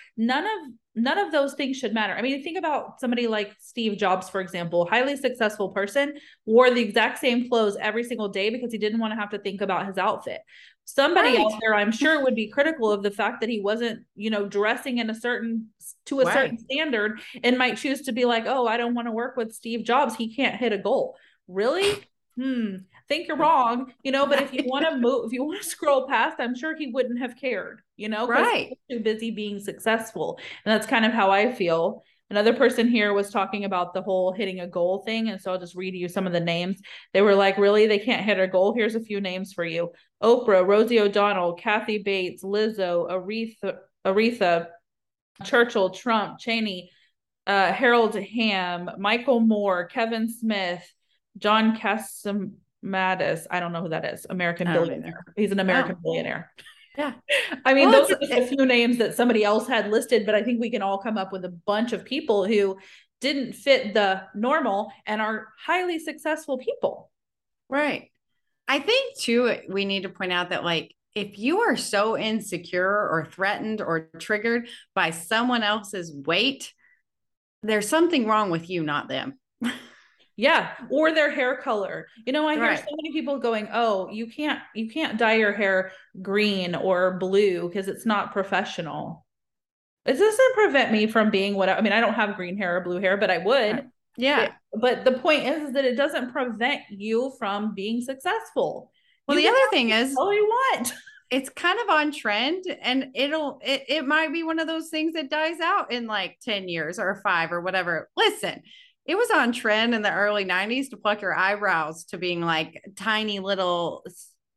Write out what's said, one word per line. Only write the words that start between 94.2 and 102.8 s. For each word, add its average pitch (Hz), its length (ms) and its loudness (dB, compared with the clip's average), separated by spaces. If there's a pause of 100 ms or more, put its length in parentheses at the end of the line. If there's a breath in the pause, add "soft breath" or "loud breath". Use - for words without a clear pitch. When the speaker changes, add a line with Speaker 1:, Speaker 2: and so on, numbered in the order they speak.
Speaker 1:
It, - 60 -4 (280)
but 240 260 2
the 254 60 6
point 285 340 2
is, 302 180 -2
is 277 100 -8
that 269 120 2
it 247 100 2
doesn't 277 360 -2
prevent 247 580 -2
you 220 480 -2
from 208 380 -4
being 214 260 -4
successful. 269 880 -4 (380)
Speaker 2:
Well, 294 100 2
Speaker 1:
You 302 60 6
Speaker 2:
the 330 60 6
Speaker 1:
can 453 40 6
Speaker 2:
other 523 120 6
Speaker 1:
have - 40 4
Speaker 2:
thing 269 200 2
Speaker 1:
the 220 60 4
Speaker 2:
is, 262 200 0
Speaker 1:
color 392 180 2
you 415 120 2
want. 453 480 0 (180 loud breath)
<laughs> - 180 -20
Speaker 2:
it's 269 200 -2
kind 370 300 -2
of 440 100 -2
on 302 220 2
trend, 277 520 -2 (180)